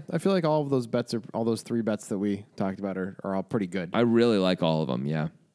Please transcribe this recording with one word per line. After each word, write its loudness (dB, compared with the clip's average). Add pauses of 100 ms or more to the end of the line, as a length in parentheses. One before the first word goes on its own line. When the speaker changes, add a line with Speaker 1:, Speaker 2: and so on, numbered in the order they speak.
(120)
Speaker 1:
I 0
feel 2
like 0
all 2
of -2
those 0
bets -2
are, -2 (120)
all 0
those 0
three -2
bets -2
that -4
we 0 (140)
talked -2
about -4
are, -6
are -4
all -2
pretty -4
good. -6
Speaker 2:
I 4
really 4
like 2
all 2
of -2
them, -2
yeah. -2 (260)